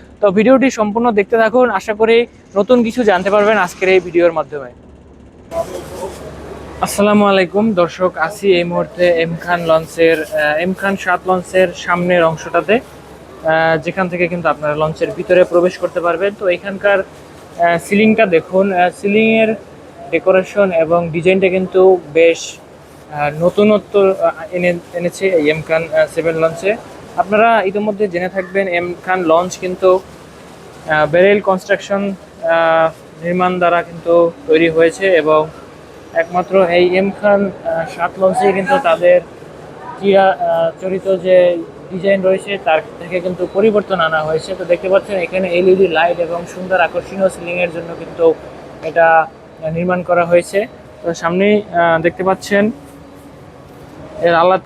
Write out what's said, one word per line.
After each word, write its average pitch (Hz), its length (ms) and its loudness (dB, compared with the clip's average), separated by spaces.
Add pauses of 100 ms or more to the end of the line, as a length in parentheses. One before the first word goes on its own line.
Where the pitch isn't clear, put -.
(220)
তো 202 100 4
ভিডিওটি 233 400 4
সম্পূর্ণ 226 400 -2
দেখতে 208 260 0
থাকুন, 233 320 4
আশা 208 240 -4
করি 226 320 2 (300)
নতুন 233 280 2
কিছু 233 200 -2
জানতে 196 260 2
পারবেন 208 280 4
আজকের 185 320 -2
এই 190 100 6
ভিডিওর 175 320 0
মাধ্যমে। 143 380 -6 (2000)
আসসালামু 208 440 2
আলাইকুম 196 480 2
দর্শক, 175 440 0
আছি 165 360 0
এই 175 100 2
মুহূর্তে 175 440 -2
এম 165 340 0
খান 175 240 -4
লঞ্চের, 160 580 2
আহ, 151 340 -2
এম 180 160 -2
খান 196 240 -4
সাত 180 300 -2
লঞ্চের 185 480 0
সামনের 175 480 0
অংশটাতে, 165 520 -2
আহ, - 1000 -2
যেখান 175 320 -4
থেকে 175 180 -2
কিন্তু 170 220 -4
আপনারা 147 260 -2
লঞ্চের 160 360 -2
ভিতরে 180 320 0
প্রবেশ 175 340 0
করতে 175 220 -4
পারবেন। 170 400 -2
তো 202 80 -2
এখানকার, 190 520 -2
আহ, - 800 -4
সিলিংটা 208 480 2
দেখুন, 185 480 0
আহ, 180 160 2 (120)
সিলিংয়ের 220 540 2 (560)
ডেকোরেশন 185 600 0
এবং 165 380 0
ডিজাইনটা 180 400 2
কিন্তু 185 500 4 (140)
বেশ, 165 440 2 (560)
আহ, 147 160 -2 (100)
নতুনত্ব, 196 800 2
আহ, 170 120 2 (200)
এনে, 180 220 0 (200)
এনেছে 175 340 -4
এই 160 220 2
এম 156 120 0
খান, 165 220 -2
আহ, 156 320 0
সেভেন 165 200 -2
লঞ্চে। 165 400 -2 (420)
আপনারা 214 440 2
ইতিমধ্যে 202 460 -2
জেনে 175 220 -4
থাকবেন 190 380 -4
এম 175 260 -4 (120)
খান 185 180 -2
লঞ্চ 170 340 2
কিন্তু, 185 420 0
আহ, - 1080 -6
বেরেল 185 340 4
কনস্ট্রাকশন, 196 760 -2 (300)
আহ, 165 800 0
নির্মাণ 180 340 0
দ্বারা 170 260 2
কিন্তু 170 480 0 (160)
তৈরি 160 220 4
হয়েছে 165 380 0
এবং 156 400 2 (640)
একমাত্র 175 520 0
এই 180 320 2
এম 196 140 0 (100)
খান, 202 300 2 (140)
আহ, 165 200 -4 (100)
সাত 175 240 -6
লঞ্চে 190 320 2
কিন্তু 185 320 0
তাদের 175 380 4 (800)
চিরা-, 190 400 4
আহ, 165 320 0 (100)
চরিত 185 360 -2
যে 180 400 4 (340)
ডিজাইন 190 300 -2
রয়েছে 190 420 -2
তার 160 180 2 (180)
থেকে 175 200 -6
কিন্তু 180 340 -6
পরিবর্তন 196 460 0
আনা 160 240 0
হয়েছে। 160 320 -4
তো 180 100 -8
দেখতে 175 240 -2
পাচ্ছেন 196 280 0
এখানে 185 300 -4
এলইডি 185 400 2
লাইট 170 320 0
এবং 170 260 -4 (100)
সুন্দর 185 260 -2
আকর্ষণীয় 175 480 -2
সিলিংয়ের 175 420 -6
জন্য 165 280 -10
কিন্তু 165 340 0 (500)
এটা 160 440 4 (460)
নির্মাণ 180 300 -2
করা 175 220 0
হয়েছে। 175 400 0 (380)
তো 170 100 -4
সামনেই, 196 480 0
আহ, 170 400 0
দেখতে 170 220 -2
পাচ্ছেন 202 480 0 (1500)
এর 170 140 2
আলাদ 180 300 2